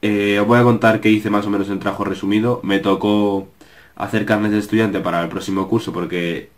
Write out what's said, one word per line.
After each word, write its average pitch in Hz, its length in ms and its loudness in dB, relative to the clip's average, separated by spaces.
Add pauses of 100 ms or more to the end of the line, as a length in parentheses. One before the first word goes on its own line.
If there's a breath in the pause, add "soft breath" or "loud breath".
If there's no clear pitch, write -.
eh, 104 360 0
os 104 80 0
voy 120 120 4
a 120 40 4
contar 113 380 4
qué 110 80 4
hice 107 220 2
más 104 160 0
o - 20 -2
menos 98 200 -2
en 95 100 -4
trabajo 95 240 -4
resumido. 104 580 0
Me 98 160 0
tocó 101 720 0 (480 soft breath)
hacer 104 320 -4
carnet 104 240 0
de 107 80 2
estudiante 104 400 0
para 85 240 -2
el 85 60 -4
próximo 95 380 -4
curso 113 240 -2
porque 85 680 -6